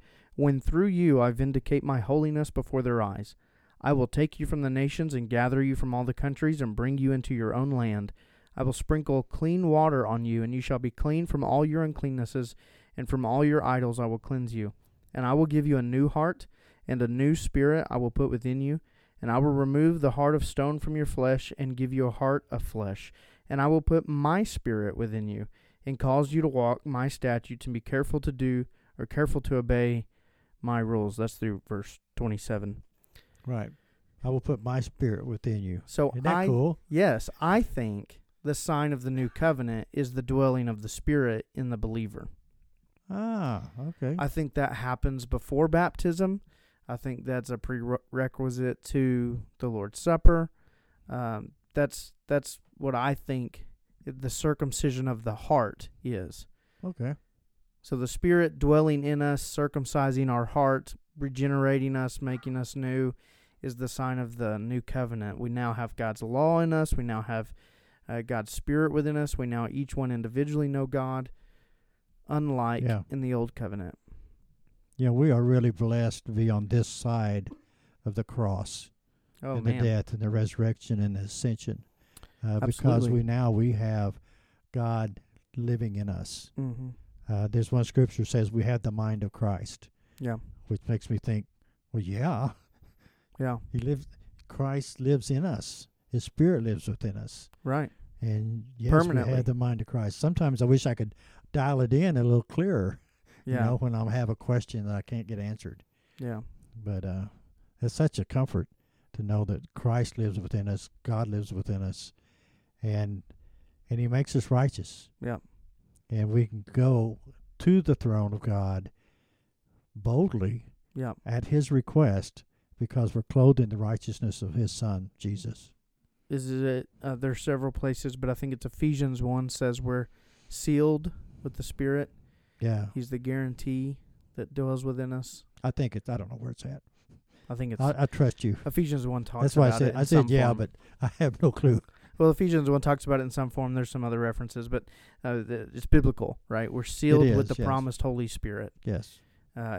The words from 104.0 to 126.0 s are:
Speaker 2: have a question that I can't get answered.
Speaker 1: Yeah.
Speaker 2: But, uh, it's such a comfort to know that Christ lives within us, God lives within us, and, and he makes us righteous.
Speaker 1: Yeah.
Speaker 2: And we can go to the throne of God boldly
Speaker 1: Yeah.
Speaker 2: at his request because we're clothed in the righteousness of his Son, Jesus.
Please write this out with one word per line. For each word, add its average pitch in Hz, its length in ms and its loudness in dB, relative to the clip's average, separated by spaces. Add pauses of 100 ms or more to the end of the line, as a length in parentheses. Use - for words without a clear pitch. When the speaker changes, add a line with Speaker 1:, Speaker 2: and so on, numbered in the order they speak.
Speaker 2:
have 120 200 -2
a 110 60 -2
question 117 500 -2
that 104 80 -4
I 101 80 -4
can't 113 240 -8
get 107 120 -8
answered. 101 460 -8 (340)
Speaker 1:
Yeah. 117 240 -8 (340)
Speaker 2:
But, 101 280 -6
uh, 95 220 -6 (560)
it's 120 120 0
such - 240 0
a 98 60 -2
comfort 131 440 -2 (460)
to 110 80 -6
know 104 220 0
that 95 300 -6
Christ 120 420 -2
lives 104 220 -2
within 98 300 -4
us, 98 220 -4 (120)
God 113 260 -2
lives 104 240 -4
within 98 300 -4
us, - 300 -8 (680)
and, 104 400 -2 (680)
and 117 100 -2
he 120 80 0
makes 131 280 0
us 123 140 0
righteous. - 600 0 (100)
Speaker 1:
Yeah. 120 180 -4 (720)
Speaker 2:
And 107 220 0
we 117 160 4
can 104 260 -10
go 123 460 4 (400)
to 185 240 6
the 147 120 4
throne 107 380 0
of 107 80 -6
God 98 500 -2 (1040)
boldly 117 720 0 (280)
Speaker 1:
Yeah. 127 200 -6 (100)
Speaker 2:
at 117 220 -4
his 147 240 2
request 127 720 2 (340)
because 117 360 -2
we're 113 80 -2
clothed 131 380 6
in 113 100 4
the 107 60 -4
righteousness 107 640 -4
of 95 120 -6
his 110 180 0
Son, 98 460 -4
Jesus. 104 540 -8 (560)